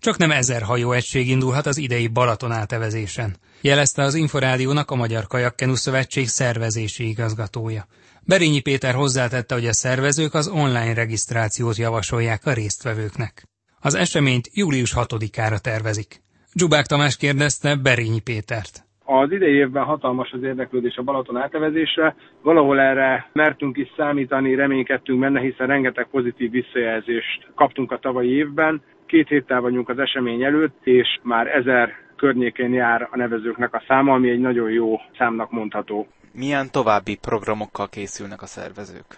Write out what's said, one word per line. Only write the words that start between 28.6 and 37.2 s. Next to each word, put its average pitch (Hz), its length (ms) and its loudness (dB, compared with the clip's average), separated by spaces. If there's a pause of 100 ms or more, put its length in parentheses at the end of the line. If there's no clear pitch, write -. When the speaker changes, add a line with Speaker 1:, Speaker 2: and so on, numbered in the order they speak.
Speaker 2:
Két 160 220 4
héttel 131 340 0
vagyunk 123 280 -2
az 123 100 -4
esemény 123 440 -2
előtt, 147 400 0
és 127 380 4
már 120 340 0
ezer 123 340 4 (260)
környékén 123 580 0
jár 120 380 2
a 127 60 -8
nevezőknek 117 560 -2
a 113 140 -6
száma, 135 260 4
ami 127 160 4
egy 120 100 2
nagyon 120 320 0
jó 113 260 2 (200)
számnak 117 340 -2
mondható. 107 560 -6 (260)
Speaker 3:
Milyen 135 380 -4
további 107 500 0